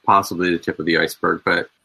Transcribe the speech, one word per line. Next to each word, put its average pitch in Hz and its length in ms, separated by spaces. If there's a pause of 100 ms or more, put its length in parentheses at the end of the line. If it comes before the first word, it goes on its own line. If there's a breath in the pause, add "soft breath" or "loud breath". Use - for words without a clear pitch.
possibly 95 440
the 85 80
tip 85 200
of 78 80
the 82 120
iceberg. 80 460
But 87 240 (160)